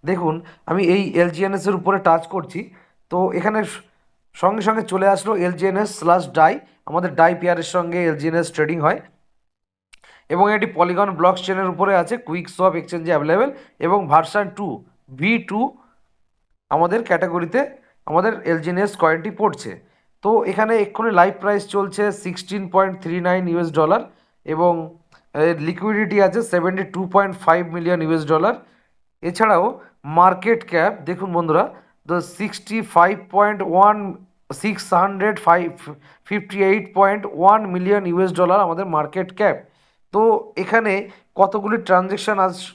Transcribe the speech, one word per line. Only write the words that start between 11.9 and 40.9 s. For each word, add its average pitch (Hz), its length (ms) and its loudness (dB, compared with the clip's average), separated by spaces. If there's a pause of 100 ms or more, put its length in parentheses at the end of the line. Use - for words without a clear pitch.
আছে, 180 120 -4 (140)
Quick 170 260 -6
Swap 185 260 2
এক্সচেঞ্জে 170 340 -4
অ্যাভেলেবল 165 340 2 (380)
এবং 190 120 2 (140)
ভার্সন 165 340 2 (100)
টু, 208 100 -8 (520)
ভি 190 140 0 (160)
টু 208 120 -4 (1120)
আমাদের 175 380 0
ক্যাটাগরিতে 175 520 -2 (500)
আমাদের 185 220 0 (180)
এলজিএনএস 175 420 -2 (100)
কয়েনটি 165 280 0 (100)
পড়ছে। 185 300 -4 (540)
তো 202 60 0 (200)
এখানে 214 220 0 (120)
এক্ষুনি 220 260 -4 (100)
লাইভ 190 220 4
প্রাইস 202 200 0 (120)
চলছে 202 280 -2 (220)
সিক্সটিন 190 400 -8 (100)
পয়েন্ট 190 280 4
থ্রি 170 140 -6 (120)
নাইন 185 140 2 (100)
ইউএস 170 180 0 (100)
ডলার 165 200 4 (540)
এবং 175 180 2 (640)
এর 160 220 2 (120)
লিকুইডিটি 208 480 -2 (100)
আছে 185 140 0 (120)
সেভেন্টি 185 320 -2 (100)
টু 185 80 -6 (120)
পয়েন্ট 196 200 2 (100)
ফাইভ 175 180 2 (140)
মিলিয়ন 175 260 -2
ইউএস 160 300 -2
ডলার। 170 220 2 (720)
এছাড়াও 190 360 2 (540)
মার্কেট 190 420 4 (100)
ক্যাপ 170 220 2 (160)
দেখুন 180 280 -6
বন্ধুরা, 170 280 2 (460)
the 175 80 0 (200)
sixty-five 202 800 0 (160)
point 208 260 2 (260)
one, 214 140 4 (640)
six 208 140 -2 (260)
hundred 196 340 -2 (120)
five, 170 240 2 (580)
fifty-eight 202 560 0 (100)
point 196 260 2 (300)
one 220 100 4 (120)
million 190 360 0
ইউএস 180 300 0
ডলার 180 260 4
আমাদের 170 200 -4 (100)
মার্কেট 165 320 -4 (100)
ক্যাপ। 202 180 2 (580)
তো 208 60 2 (420)
এখানে 214 300 0 (480)